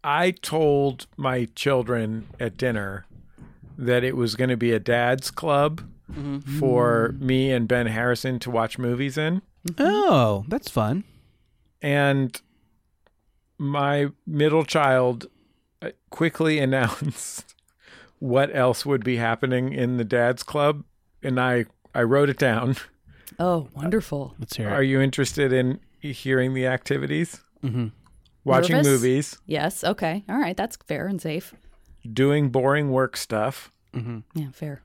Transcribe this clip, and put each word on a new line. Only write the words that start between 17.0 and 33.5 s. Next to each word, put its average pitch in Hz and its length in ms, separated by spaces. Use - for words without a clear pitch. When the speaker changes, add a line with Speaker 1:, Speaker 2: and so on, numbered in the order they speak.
Speaker 1:
what 135 360
else 127 300
would 135 200
be 123 120
happening 127 560
in 127 240
the 120 80
dad's 120 380
club. 147 420
And 127 180
I, 123 260
I 127 80
wrote 139 280
it 127 80
down. 123 380
Speaker 3:
Oh, 170 360
wonderful. 147 640
Speaker 2:
Let's - 180
hear 107 120
it. 104 40
Speaker 1:
Are 139 100
you 135 180
interested 135 520
in 127 280
hearing 131 540
the 127 120
activities? 143 720
Speaker 2:
Mm-hmm. 120 240
Speaker 1:
Watching 139 320
Speaker 3:
Nervous? 147 100
Speaker 1:
movies. 131 600
Speaker 3:
Yes. 151 380
Okay. 180 440
All 185 100
right. 180 180
That's 214 200
fair 151 200
and 190 140
safe. 156 340
Speaker 1:
Doing 139 400
boring 139 400
work 131 260
stuff. 113 540